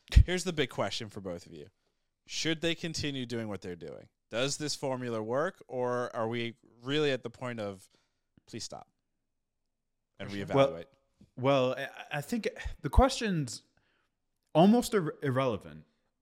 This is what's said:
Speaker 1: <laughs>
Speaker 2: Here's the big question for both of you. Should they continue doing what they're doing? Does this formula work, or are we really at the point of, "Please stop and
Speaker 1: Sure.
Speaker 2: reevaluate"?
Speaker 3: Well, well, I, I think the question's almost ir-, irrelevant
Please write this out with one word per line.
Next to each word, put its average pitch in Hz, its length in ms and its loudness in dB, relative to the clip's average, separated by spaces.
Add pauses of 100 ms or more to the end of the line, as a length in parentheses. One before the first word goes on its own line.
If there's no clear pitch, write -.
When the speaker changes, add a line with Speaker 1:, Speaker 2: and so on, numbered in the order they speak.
(120)
Speaker 1:
<laughs> - 140 10
Speaker 2:
Here's 175 180 -2
the 180 100 -2
big 147 160 0
question 107 400 -4
for 104 120 -12
both 90 240 -8
of 87 80 -20
you. 76 140 -16 (600)
Should 160 340 -2
they 170 140 0
continue 143 500 -6
doing 117 240 -4
what 98 120 -8
they're 90 140 -8
doing? 78 320 -14 (220)
Does 131 280 -2
this 147 180 -4
formula 123 480 -4
work, 139 440 -2
or 123 480 -2
are 113 120 0
we 117 260 -4 (300)
really 143 280 2
at 127 120 -2
the 120 60 -8
point 120 300 -8
of, 101 300 -8 (560)
"Please 110 180 -12
stop - 240 -14 (1300)
and 98 100 -10
Speaker 1:
Sure. 101 160 -6
Speaker 2:
reevaluate"? 82 100 -4
Speaker 3:
Well, 107 280 2 (540)
well, 131 400 4
I, - 400 -8
I 143 40 -2
think 214 260 -4 (340)
the 143 80 -6
question's 202 720 4 (920)
almost 208 400 8
ir-, 160 300 0
irrelevant 120 600 0 (360)